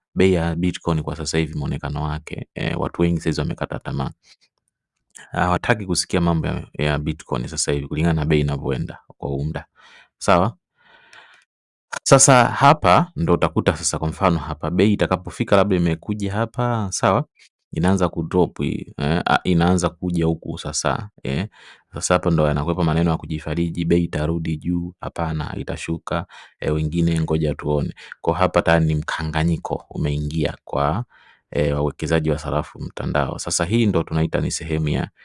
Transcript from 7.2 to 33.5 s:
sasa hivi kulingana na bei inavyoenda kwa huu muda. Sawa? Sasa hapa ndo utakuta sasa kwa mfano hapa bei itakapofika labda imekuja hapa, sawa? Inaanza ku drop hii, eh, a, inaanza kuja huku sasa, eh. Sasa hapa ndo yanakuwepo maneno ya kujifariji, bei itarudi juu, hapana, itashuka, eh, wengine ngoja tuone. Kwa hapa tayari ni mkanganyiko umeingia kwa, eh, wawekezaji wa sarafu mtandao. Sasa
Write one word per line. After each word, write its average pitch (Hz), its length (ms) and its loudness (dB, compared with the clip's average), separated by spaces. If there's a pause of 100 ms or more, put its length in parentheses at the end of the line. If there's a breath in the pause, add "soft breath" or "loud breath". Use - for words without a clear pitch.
sasa 73 240 -4
hivi 71 160 -2
kulingana 160 260 0
na 156 120 0
bei 156 140 4
inavyoenda 139 600 -2 (180)
kwa - 120 -6
huu 69 140 -4
muda. 78 220 -6 (520 loud breath)
Sawa? 98 400 2 (1500 loud breath)
Sasa 131 420 8
hapa 123 680 6
ndo 82 180 2
utakuta 85 440 2
sasa - 220 -4
kwa 80 80 -2
mfano 85 320 2
hapa 78 320 -6
bei 95 220 4
itakapofika - 640 0
labda 101 200 4
imekuja 98 580 -2
hapa, 117 580 -2
sawa? 110 340 2 (480 soft breath)
Inaanza 90 360 2
ku 85 140 -4
drop 85 360 0
hii, 73 380 -4
eh, 78 280 0
a, - 180 2
inaanza 87 460 2
kuja 87 360 -2
huku 82 340 -4
sasa, 76 500 -6 (140)
eh. 76 240 -4 (460 loud breath)
Sasa - 200 -2
hapa 90 180 0
ndo 78 160 2
yanakuwepo 76 360 -2
maneno 82 280 2
ya 80 60 0
kujifariji, 80 680 -4
bei 87 180 4
itarudi 80 540 -2
juu, 87 440 -4
hapana, 80 560 -6
itashuka, - 680 -6 (340 loud breath)
eh, 76 140 -2
wengine 80 480 0
ngoja 78 340 0
tuone. 73 380 -2 (280 loud breath)
Kwa 85 160 0
hapa 90 240 4
tayari 82 240 4
ni 78 100 2
mkanganyiko 78 920 -2
umeingia 76 720 -2
kwa, 78 420 -2 (460 soft breath)
eh, 73 240 0
wawekezaji 76 560 0
wa 76 80 -2
sarafu 76 420 -4
mtandao. 71 580 -4
Sasa - 260 -4